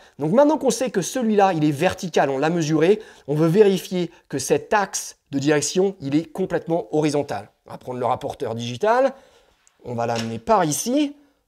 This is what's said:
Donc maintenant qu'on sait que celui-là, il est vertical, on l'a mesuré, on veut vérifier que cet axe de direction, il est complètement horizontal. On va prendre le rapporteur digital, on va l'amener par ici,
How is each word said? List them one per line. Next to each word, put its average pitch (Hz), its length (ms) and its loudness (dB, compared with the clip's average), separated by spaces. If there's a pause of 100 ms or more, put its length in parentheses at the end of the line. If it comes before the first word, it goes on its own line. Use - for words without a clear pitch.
(200)
Donc 151 120 -2
maintenant 294 280 4
qu'on 262 100 0
sait 254 220 -2
que 190 100 0
celui-là, 208 520 2
il 156 120 0
est 151 60 2
vertical, 160 580 0
on 135 80 -2
l'a 151 140 0
mesuré, 165 500 2 (260)
on 139 60 -4
veut 156 140 2
vérifier 185 640 2 (180)
que - 80 -6
cet 147 360 0
axe - 440 -4 (140)
de 139 80 -2
direction, 151 600 0
il 139 140 -2
est 160 160 -2
complètement 175 600 -4
horizontal. 143 580 -2 (160)
On - 60 -20
va 113 80 -16
prendre 127 180 -10
le 123 80 -2
rapporteur 123 480 -4
digital, 208 600 0 (720)
on 123 100 -10
va 117 100 -2
l'amener 117 320 -4
par 190 260 2
ici, 262 520 -2 (320)